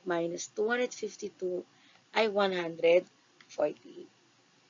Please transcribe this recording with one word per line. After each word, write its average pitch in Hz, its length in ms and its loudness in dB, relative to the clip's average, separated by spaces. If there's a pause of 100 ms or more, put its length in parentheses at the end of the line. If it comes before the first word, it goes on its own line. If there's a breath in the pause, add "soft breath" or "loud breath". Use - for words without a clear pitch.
minus 170 400 -4
two 214 240 -2
hundred 247 240 -2
fifty-two 185 720 -8 (480 soft breath)
ay 220 160 2
one 196 240 2
hundred 170 480 4 (480)
forty-eight. - 640 -6 (560)